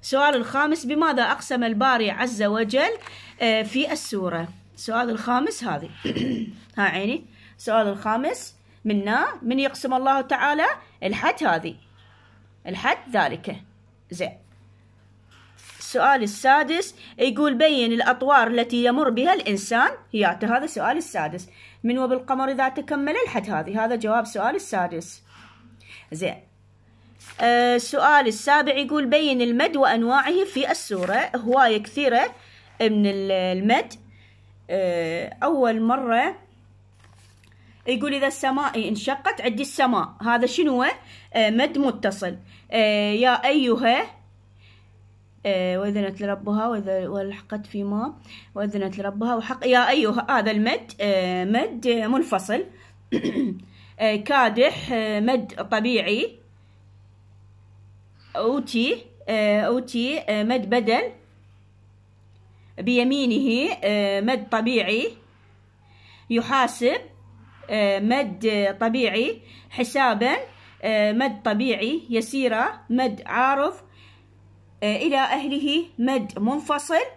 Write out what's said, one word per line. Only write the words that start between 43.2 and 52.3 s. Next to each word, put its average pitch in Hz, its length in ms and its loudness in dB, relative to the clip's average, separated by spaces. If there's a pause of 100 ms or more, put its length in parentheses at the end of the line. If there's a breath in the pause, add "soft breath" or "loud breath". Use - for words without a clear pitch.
أيها"، 262 580 2 (1400 soft breath)
آه، 185 320 0
"وأذنت 202 440 -2
لربها 202 460 -2
وإذا، 196 400 -2
ولحقت 196 580 -8
فيما 208 480 -4 (420 loud breath)
وأذنت 196 440 -4
لربها 208 360 -2
وحق"، 240 320 -4
"يا 247 220 6
أيها"، 262 400 2
هذا 214 220 2
المد، 220 400 0 (100)
آه، 185 440 0
مد 240 420 0
منفصل. 233 760 0 (480 loud breath)